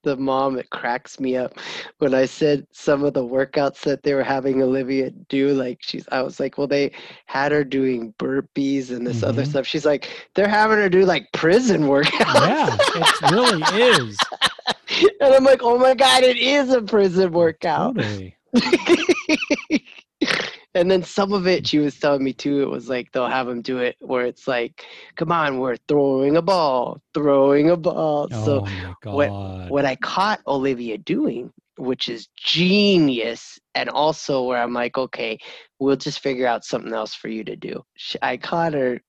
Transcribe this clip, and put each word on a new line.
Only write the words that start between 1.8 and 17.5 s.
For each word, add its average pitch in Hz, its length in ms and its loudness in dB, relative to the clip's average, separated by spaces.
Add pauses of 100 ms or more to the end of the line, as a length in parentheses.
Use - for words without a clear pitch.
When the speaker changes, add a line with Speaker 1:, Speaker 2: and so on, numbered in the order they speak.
Speaker 1:
when 135 160 0
I 131 120 4
said 147 460 -2
some 143 320 0
of 139 100 0
the 131 100 0
workouts 135 580 -2
that 139 200 -2
they 147 100 0
were 135 120 0
having 135 360 0
Olivia 131 500 -2 (180)
do, 139 260 0
like, 127 280 -4
she's, - 280 -12
I 131 120 -2
was 143 180 -8
like, 139 180 -6
"Well, 139 80 -2
they 139 240 0 (360)
had 143 260 -2
her 151 120 2
doing 127 540 -2
burpees 135 720 -4
and 123 160 -6
this 120 160 -4
other 113 200 -2
Speaker 2:
Mm-hmm. 143 80 -4
Speaker 1:
stuff." 139 160 -2
She's 156 200 -4
like, 143 220 0 (260)
"They're 202 140 2
having 214 300 4
her 202 120 2
do, 185 160 6
like, 165 260 0
prison 185 500 4
workouts." 175 1120 2
Speaker 2:
Yeah, - 80 -2
it - 280 2
really 208 320 2
is. 180 560 2 (140)
Speaker 1:
<laughs> - 180 -2 (720)
And 269 120 8
I'm 269 100 6
like, 262 180 6
"Oh 240 160 2
my 262 160 6
God, 254 280 4
it 254 140 6
is 262 340 2
a 240 120 4
prison 190 500 2
workout." 165 640 0